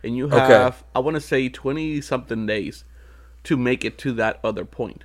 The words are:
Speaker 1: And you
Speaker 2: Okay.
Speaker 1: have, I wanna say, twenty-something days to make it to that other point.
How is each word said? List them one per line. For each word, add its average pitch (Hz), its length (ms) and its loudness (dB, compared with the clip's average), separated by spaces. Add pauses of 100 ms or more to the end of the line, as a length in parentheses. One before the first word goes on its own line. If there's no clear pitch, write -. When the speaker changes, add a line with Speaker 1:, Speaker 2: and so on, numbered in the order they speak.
Speaker 1:
And 120 140 -6
you 131 80 -4
Speaker 2:
Okay. 147 140 0
Speaker 1:
have, 127 440 6 (120)
I 127 40 2
wanna 151 220 -2
say, 135 260 0
twenty-something 135 1000 -4
days 104 360 -4 (600)
to 156 120 0
make 123 300 0
it 113 140 -8
to 135 140 -4
that 110 300 -2
other 101 220 -4
point. - 400 -12